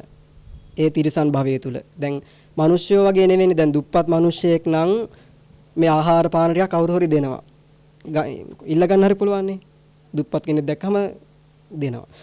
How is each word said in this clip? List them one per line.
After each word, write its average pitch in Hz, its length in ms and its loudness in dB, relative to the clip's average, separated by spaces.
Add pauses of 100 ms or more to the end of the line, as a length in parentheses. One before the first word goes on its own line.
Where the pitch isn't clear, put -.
(720)
ඒ 156 160 0
තිරිසන් 151 420 0
භවය 135 280 -2
තුල. 131 180 -10 (160)
දැන් 143 220 -6 (420)
මිනිස්සුයෝ 175 460 2
වගේ 190 240 4
නෙවෙයිනේ. 185 300 2
දැන් 156 160 2
දුප්පත් 156 340 -2
මිනිස්සෙක් 165 580 0
නම් 165 260 0 (800)
මේ 165 180 2
ආහාර 165 400 2
පාන 165 200 0
ටිකක් 185 220 0
කවුරු 170 220 0
හරි 180 140 2
දෙනවා. 139 340 -2 (640)
ග-, 151 240 -4 (340)
ඉල්ල 160 200 0
ගන්න 190 200 4
හරි 202 120 4
පුළුවන් 196 300 -2
නේ. 190 140 -8 (540)
දුප්පත් 147 300 -4
කෙනෙක් 151 220 -2
දැක්කම 170 300 -4 (760)
දෙනවා. 143 360 -8 (160)